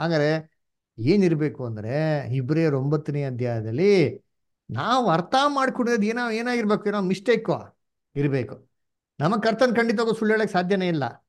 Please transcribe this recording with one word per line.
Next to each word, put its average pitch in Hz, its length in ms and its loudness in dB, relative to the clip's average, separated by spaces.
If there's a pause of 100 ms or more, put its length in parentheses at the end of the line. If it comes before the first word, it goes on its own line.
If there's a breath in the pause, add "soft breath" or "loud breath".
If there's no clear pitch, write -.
ಹಂಗಾರೆ 156 560 0 (420)
ಏನಿರ್ಬೇಕು 151 680 2
ಅಂದ್ರೆ 127 600 -2 (100)
ಇಬ್ರಿಯರ 147 380 0
ಒಂಬತ್ತನೇ 143 500 -2
ಅಧ್ಯಾಯದಲ್ಲಿ 123 1000 0 (460)
ನಾವು 214 400 0
ಅರ್ಥ 170 260 0 (120)
ಮಾಡ್ಕೊಂಡಿರೋದು 254 580 0
ಏನೋ, 233 240 -2
ಏನಾಗಿರ್ಬೇಕು, 220 580 -2
ಏನೋ 202 140 -2
ಮಿಸ್ಟೇಕ್ 190 760 -2 (380)
ಇರ್ಬೇಕು. 139 540 -2 (500)
ನಮ್ಮ 170 160 2
ಕರ್ತನ್ 226 400 2
ಖಂಡಿತವಾಗೂ 226 380 2
ಸುಳ್ಳು 220 220 2
ಹೇಳಕ್ 214 160 0
ಸಾಧ್ಯನೇ 185 360 0
ಇಲ್ಲ. 151 200 -2 (220)